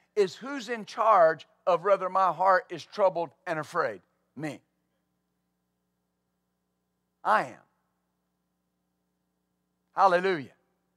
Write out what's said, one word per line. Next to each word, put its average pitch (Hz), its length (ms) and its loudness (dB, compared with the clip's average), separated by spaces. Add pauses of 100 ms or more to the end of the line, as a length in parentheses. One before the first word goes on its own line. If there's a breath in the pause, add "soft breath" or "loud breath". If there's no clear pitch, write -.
(140)
is, 196 220 0
who's 254 320 -12
in 226 160 -8
charge 180 600 2 (200)
of 175 160 2
whether 185 260 0
my 180 240 0
heart 180 380 2
is 160 140 -12
troubled 170 460 -2 (160)
and 160 120 -4
afraid? 143 420 -4 (360)
Me. 139 240 -10 (2750)
I 190 220 0
am. 104 160 -20 (2250)
Hallelujah. 175 580 2 (420)